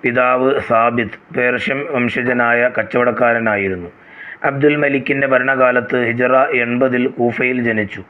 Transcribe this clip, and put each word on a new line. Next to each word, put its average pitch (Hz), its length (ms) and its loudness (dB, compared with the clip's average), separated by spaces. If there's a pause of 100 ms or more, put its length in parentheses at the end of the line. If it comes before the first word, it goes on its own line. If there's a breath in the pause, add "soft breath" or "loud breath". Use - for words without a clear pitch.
പിതാവ് 127 640 2
സാബിത്ത് 117 640 0
പേർഷ്യൻ 123 560 -2
വംശജനായ 123 880 0
കച്ചവടക്കാരനായിരുന്നു. 110 1080 0 (560 loud breath)
അബ്ദുൽ 143 320 2
മലിക്കിൻ്റെ 139 500 0
ഭരണകാലത്ത് 127 800 2
ഹിജറ 123 320 0
എൺപതിൽ 123 720 0
കൂഫയിൽ 127 540 -2
ജനിച്ചു. 107 480 -2